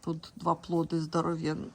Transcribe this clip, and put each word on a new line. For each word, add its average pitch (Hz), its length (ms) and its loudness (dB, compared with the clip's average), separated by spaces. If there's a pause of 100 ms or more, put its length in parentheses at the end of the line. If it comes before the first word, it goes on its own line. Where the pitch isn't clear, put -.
Тут 165 360 -6
два 165 180 2
плоди 165 460 0
здоров'ян-, 160 760 0